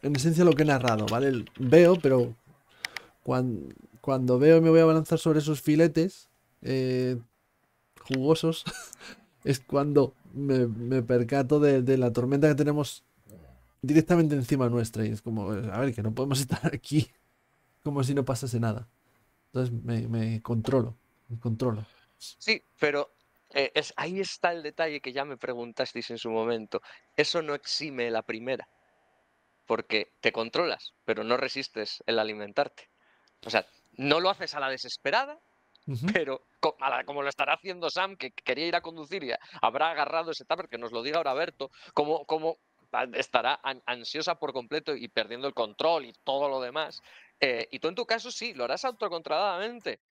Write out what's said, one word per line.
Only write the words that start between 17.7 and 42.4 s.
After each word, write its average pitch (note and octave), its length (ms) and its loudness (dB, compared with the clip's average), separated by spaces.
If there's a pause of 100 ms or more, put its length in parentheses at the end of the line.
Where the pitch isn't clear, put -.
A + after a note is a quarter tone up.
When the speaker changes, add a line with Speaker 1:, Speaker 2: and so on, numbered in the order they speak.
Speaker 1:
como C#3+ 180 -2
si C3 120 0
no C#3 100 0
pasase B2 340 -4
nada. A2 300 -2 (640)
Entonces B2+ 200 -2 (120)
me, A#2 240 -2
me A2+ 340 -2
controlo, A#2+ 540 0 (320)
me A#2 100 -10
controlo. A2+ 480 -2 (340)
Speaker 2:
Sí, - 400 -4 (200)
pero, C#3+ 320 0 (380)
eh, C#3 240 0
es, D3+ 220 -2
ahí F3 240 -6
está F3 320 -2
el E3+ 120 -8
detalle D3+ 360 -4
que C3 120 -10
ya C#3 120 -4
me C#3+ 120 -10
preguntasteis A#2+ 760 -6
en A#2 80 -8
su A#2 120 -8
momento. A2 520 -2 (340)
Eso D#3 260 0
no D3+ 120 -4
exime C#3 560 -6
la A2+ 120 -2
primera. A#2 440 -8 (1000)
Porque A2 540 -2
te - 100 2
controlas, A#2 640 -4 (100)
pero A2 180 -2
no A#2+ 140 0
resistes B2+ 680 -8
el A#2 120 0
alimentarte. G#2+ 680 -6 (560)
O A2+ 40 -12
sea, G#2+ 160 0 (260)
no C#3+ 280 0
lo F#3 100 0
haces F#3 240 -8
a D3 60 -6
la C3+ 100 -4
desesperada, G#3 680 -6 (460)
Speaker 1:
Ujú. C3+ 260 -6
Speaker 2:
pero C#3 340 -2 (140)
co-, D#3 200 0
a C#3 100 0
la, B2+ 140 -2
como C#3+ 180 -6
lo C#3 60 -2
estará C#3 260 -2
haciendo F3 360 -6
Sam, F#3+ 260 -4
que C3 160 -12
quería D#3+ 340 -4
ir E3+ 100 -2
a F3 60 0
conducir E3 420 -10
y A#2+ 80 -6 (300)
habrá C#3 280 0
agarrado D#3+ 400 -4
ese - 140 -10
tupper, F3 240 -4
que A#2+ 100 -12
nos A#2 140 -10
lo A#2 100 -6
diga D3 160 -4
ahora C#3 160 -2
Berto, D3+ 360 -6 (240)
cómo, D3 320 0
cómo D#3+ 320 -4 (340)